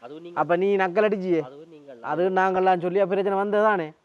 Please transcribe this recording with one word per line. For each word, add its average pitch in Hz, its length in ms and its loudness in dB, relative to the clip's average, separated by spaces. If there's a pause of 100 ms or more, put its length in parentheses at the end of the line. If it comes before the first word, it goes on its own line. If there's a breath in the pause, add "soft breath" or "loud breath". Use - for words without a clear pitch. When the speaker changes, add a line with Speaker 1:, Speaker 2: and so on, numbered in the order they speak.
Speaker 1:
அதுவும் 147 220 -18
நீங்க, 170 180 -6
Speaker 2:
அப்ப 156 160 0
நீ 196 200 2
நக்கல் 190 320 2
அடிச்சியே. 185 320 0
Speaker 1:
அதுவும் 147 280 -12
நீங்கள். 139 320 -20
Speaker 2:
அது 160 300 -2
நாங்கள்லாம் 185 500 2
சொல்லி 185 260 0
பிரச்சனை 196 320 0
வந்ததானே. 202 540 0 (120)